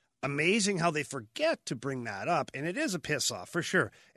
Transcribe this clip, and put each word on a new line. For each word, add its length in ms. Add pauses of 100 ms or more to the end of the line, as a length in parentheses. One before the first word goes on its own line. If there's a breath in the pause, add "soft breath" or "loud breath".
(220 soft breath)
Amazing 560
how 140
they 100
forget 640
to 80
bring 300
that 240
up, 260
and 140
it 100
is 160
a 60
piss-off 480
for 140
sure. 280 (260 soft breath)